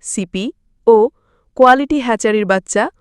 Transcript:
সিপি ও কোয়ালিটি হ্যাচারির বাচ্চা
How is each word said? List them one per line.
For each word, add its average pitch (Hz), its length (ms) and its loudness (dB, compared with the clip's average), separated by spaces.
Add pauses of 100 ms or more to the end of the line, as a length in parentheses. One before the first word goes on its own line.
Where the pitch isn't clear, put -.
সিপি 190 420 -8 (400)
ও 233 100 4 (600)
কোয়ালিটি 269 500 2
হ্যাচারির 214 460 -2
বাচ্চা 190 300 -2 (180)